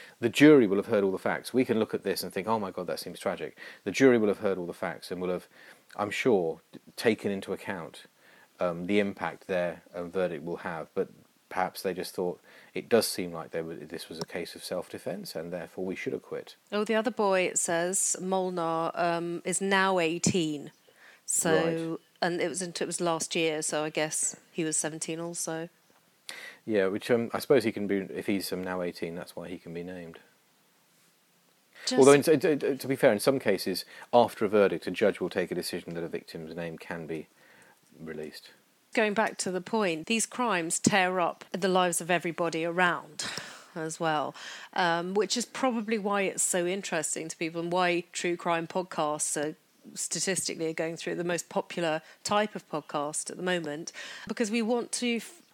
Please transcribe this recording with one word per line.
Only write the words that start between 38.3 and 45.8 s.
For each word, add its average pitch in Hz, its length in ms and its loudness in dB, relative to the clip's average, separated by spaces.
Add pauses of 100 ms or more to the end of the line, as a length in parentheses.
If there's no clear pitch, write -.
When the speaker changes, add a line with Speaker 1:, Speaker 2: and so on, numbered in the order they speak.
Speaker 2:
Going 214 220 2
back 214 240 0
to 196 120 -4
the 185 120 -4
point, 180 440 0
these 226 200 0
crimes 180 520 -2
tear 185 420 4
up - 320 -2
the 190 160 0
lives 180 340 4
of 165 80 -2
everybody 165 560 0
around 170 580 0 (500)
as 160 240 -6
well, 151 360 0 (400)
um, 175 400 0
which 208 240 2
is 226 80 -4
probably 226 520 0